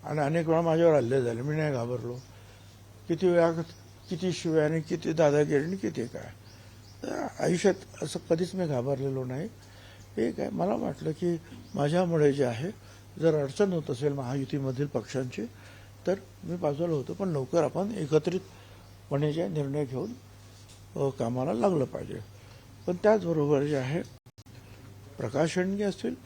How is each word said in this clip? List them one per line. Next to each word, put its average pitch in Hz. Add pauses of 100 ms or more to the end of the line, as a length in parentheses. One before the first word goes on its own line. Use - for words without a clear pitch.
आणि 151
अनेक 156
वेळा 165
माझ्यावर 165
हल्ले 127
झाले, 117
मी 151
नाही 156
घाबरलो. 120 (920)
किती 170
वेळा, 170 (580)
किती 180
शिव्या 160
आणि 160
किती 160
दादागिरी 151
आणि 185
किती 156
काय. - (720)
तर - (140)
आयुष्यात 180
असं 165 (120)
कधीच 170
मी 185
घाबरलेलो 135
नाही. 135 (680)
एक 226
आहे, -
मला 190
वाटलं 156
की 175 (380)
माझ्यामुळे 151
जे 135
आहे 123 (500)
जर 156
अडचण 185
होत 156
असेल 143
महायुतीमधील 135
पक्षांची 131 (600)
तर 180 (300)
मी 170
बाजूला 165
होतो, 139
पण 190
लवकर 139
आपण 196
एकत्रितपणे 151
जे 170
निर्णय 147
घेऊन, 135 (840)
अ, 139
कामाला 127
लागलं 190
पाहिजे. - (680)
पण 180
त्याचबरोबर 165
जे 147
आहे 135 (1160)
प्रकाश 135
शेंडगे 190
असतील 226 (120)